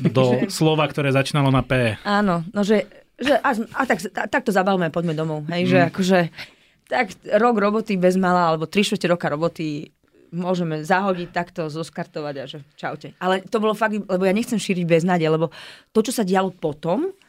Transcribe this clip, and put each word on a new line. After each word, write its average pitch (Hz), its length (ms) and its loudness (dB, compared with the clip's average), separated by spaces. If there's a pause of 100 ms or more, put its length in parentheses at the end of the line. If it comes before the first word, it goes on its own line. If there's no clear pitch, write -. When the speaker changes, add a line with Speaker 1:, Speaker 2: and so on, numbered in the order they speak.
Speaker 1:
no, 151 100 2
Speaker 2:
do 127 120 4 (120)
Speaker 1:
takže 190 160 0
Speaker 2:
slova, 156 320 2
ktoré 147 240 -2
začínalo 135 400 2
na 131 140 4
P. 120 400 0
Speaker 1:
Áno, 202 440 0
no, 202 160 -4
že, 208 220 2 (320)
že 269 220 0
a, - 160 0
a 226 320 -4
tak, 185 240 0
a, - 180 -6
tak - 160 -2
to 214 80 -2
zabalme, 185 380 2
poďme 170 260 -2
domov, 151 320 -4
hej, 175 200 -2
že 185 100 4
Speaker 2:
Mm. 170 100 6
Speaker 1:
akože, 185 320 2 (640)
tak - 220 -2 (260)
rok 233 240 4
roboty 208 400 0
Bezmala, 180 540 4
alebo 160 160 0
tri 196 160 0
štvrte 196 260 -2
roka 170 220 0
roboty 156 680 -4 (320)
môžeme 170 560 -4
zahodiť, 180 460 0
takto 175 400 -6
zoskartovať 160 680 -10
a 131 100 -10
že 143 120 -14 (180)
čaute. 139 320 -10 (100)
Ale 185 220 0
to 190 180 -6
bolo 214 140 0
fakt, 214 240 -2
lebo 196 240 -2
ja 190 160 2
nechcem 233 220 -2
šíriť 180 260 -2
beznádej, 165 460 2
lebo 160 180 2 (420)
to, 220 120 2
čo 233 100 0
sa 233 120 -2
dialo 190 280 0
potom, 180 560 -4 (220)